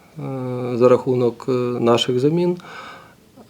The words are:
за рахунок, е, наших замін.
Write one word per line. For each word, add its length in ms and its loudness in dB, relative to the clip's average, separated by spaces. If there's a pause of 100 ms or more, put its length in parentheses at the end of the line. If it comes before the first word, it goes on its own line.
(760)
за 140 4
рахунок, 600 2
е, 40 0 (280)
наших 400 2
замін. 360 2 (920)